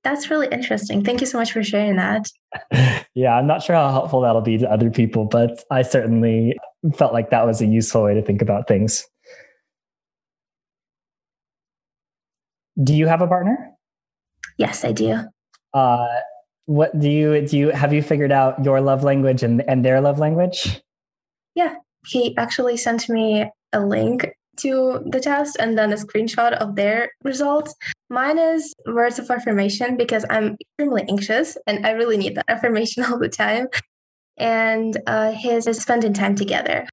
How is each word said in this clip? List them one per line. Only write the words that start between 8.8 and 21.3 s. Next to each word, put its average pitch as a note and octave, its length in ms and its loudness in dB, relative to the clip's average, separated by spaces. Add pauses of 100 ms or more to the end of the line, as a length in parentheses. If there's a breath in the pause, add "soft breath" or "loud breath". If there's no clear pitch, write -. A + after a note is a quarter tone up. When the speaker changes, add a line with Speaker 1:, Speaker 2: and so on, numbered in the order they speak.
Speaker 2:
Do C#3 140 4
you D#3 140 4
have E3 140 4
a F3 40 4
partner? F3+ 460 0 (840)
Speaker 1:
Yes, - 280 -4
I A#2 80 -2
do. A2 260 0 (560)
Speaker 2:
Uh, A#2+ 320 2 (600)
what D#3 340 2
do C#3+ 100 2
you, D3+ 340 2
do C#3+ 140 0
you, D3 120 2
have C#3+ 220 0
you D3 100 2
figured D3 280 0
out C3+ 340 2
your C3+ 160 4
love C3+ 220 2
language C3+ 400 2
and, A#2 260 2
and B2+ 160 2
their C3 160 4
love C#3+ 200 0
language? D#3+ 600 -2 (760)